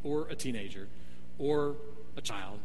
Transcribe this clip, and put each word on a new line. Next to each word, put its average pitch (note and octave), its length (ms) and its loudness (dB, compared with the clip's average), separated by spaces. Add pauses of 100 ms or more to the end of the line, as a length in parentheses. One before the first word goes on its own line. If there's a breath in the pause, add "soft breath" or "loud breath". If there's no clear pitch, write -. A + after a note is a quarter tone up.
or D3+ 240 2
a D#3+ 60 0
teenager G2 520 0 (520 loud breath)
or D3 380 2 (380)
a - 60 -2
child G2+ 440 -2